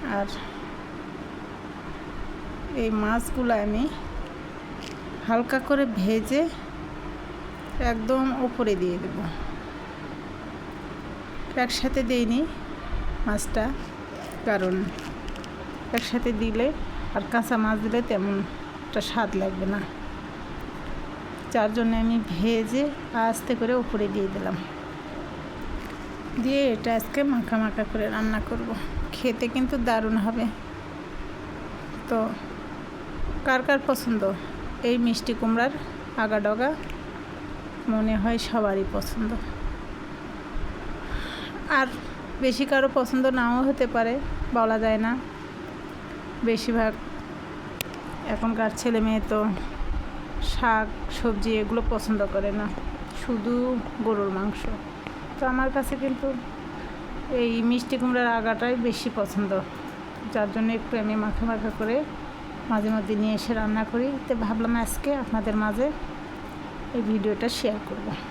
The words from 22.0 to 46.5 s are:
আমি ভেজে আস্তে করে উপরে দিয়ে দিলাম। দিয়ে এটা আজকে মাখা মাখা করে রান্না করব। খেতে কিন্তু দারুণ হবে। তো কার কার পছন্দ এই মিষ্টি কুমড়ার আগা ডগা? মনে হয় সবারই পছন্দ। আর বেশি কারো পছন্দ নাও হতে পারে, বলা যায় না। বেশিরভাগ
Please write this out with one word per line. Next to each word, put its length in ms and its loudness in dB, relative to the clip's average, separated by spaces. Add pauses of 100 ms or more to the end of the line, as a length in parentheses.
আমি 120 4 (140)
ভেজে 540 2 (460)
আস্তে 300 -2
করে 220 2
উপরে 320 0
দিয়ে 200 2
দিলাম। 220 -2 (1900)
দিয়ে 200 6 (120)
এটা 240 0
আজকে 220 0 (120)
মাখা 300 2
মাখা 280 0
করে 140 0 (100)
রান্না 340 2
করব। 200 -2 (460)
খেতে 400 0
কিন্তু 200 2 (140)
দারুণ 360 4
হবে। 200 2 (1600)
তো 120 2 (1300)
কার 220 6
কার 220 6
পছন্দ 340 2 (680)
এই 160 6
মিষ্টি 300 2
কুমড়ার 380 4 (500)
আগা 240 4
ডগা? 240 4 (1200)
মনে 300 4
হয় 160 4 (120)
সবারই 420 4
পছন্দ। 380 0 (2500)
আর 80 6 (580)
বেশি 260 4
কারো 180 6 (100)
পছন্দ 260 2 (140)
নাও 200 4 (100)
হতে 260 4
পারে, 200 4 (420)
বলা 280 6
যায় 200 6
না। 80 2 (1400)
বেশিরভাগ 440 4 (1400)